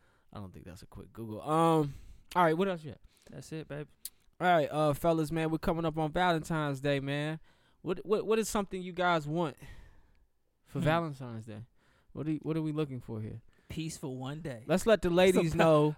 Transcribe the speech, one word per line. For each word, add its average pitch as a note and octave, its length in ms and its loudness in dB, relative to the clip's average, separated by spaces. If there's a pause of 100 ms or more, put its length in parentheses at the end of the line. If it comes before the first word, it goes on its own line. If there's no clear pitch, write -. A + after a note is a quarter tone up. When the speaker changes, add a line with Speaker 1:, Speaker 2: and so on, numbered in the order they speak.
(340)
Speaker 1:
I - 40 -14
don't F#2+ 140 -14
think - 140 -20
that's - 160 -18
a - 40 -20
quick F#2 280 -18
Google. A2 260 -10
Um, D#3 540 2 (420)
all F3 80 6
right, D#3+ 120 4
what G3 120 0
else E3+ 160 -6
you D3 60 -14
got? - 100 -18 (300)
Speaker 2:
That's C#3 220 -16
it, D#3 160 -10
baby. D3 200 -12 (500)
Speaker 1:
All E3+ 80 0
right, E3 240 6
uh, D3+ 220 2
fellas, D#3+ 400 0
man, D#3+ 180 -2
we're D#3+ 80 -2
coming E3 280 -2
up D#3 120 -4
on D#3 140 -2
Valentine's D#3 680 0
Day, C#3 200 0
man. D3 380 -4 (440)
What, F#3+ 220 -4
what, F#3+ 220 0
what A3 120 2
is G#3+ 120 -2
something F#3+ 320 -4
you F3+ 100 -10
guys E3+ 340 2
want D#3 300 -2 (1080)
for - 120 -8
Speaker 2:
Hmm. - 60 0
Speaker 1:
Valentine's C3+ 640 -2
Day? A2 180 -14 (480)
What C3+ 160 -8
are, D#3 40 0 (100)
what D#3 140 -2
are D#3+ 60 -2
we D#3 100 -4
looking D3 280 -4
for A2+ 200 -10
here? A2+ 200 -10 (280)
Speaker 2:
Peace D#3+ 280 -8
for C3 200 -10
one C3+ 240 -10
day. B2+ 260 -12
Speaker 1:
Let's F3 200 2
let G#3+ 160 6
the F3+ 80 2
ladies F3+ 400 6
Speaker 2:
<laughs> - 0 -
Some D#3 80 0
Speaker 1:
know D3+ 400 6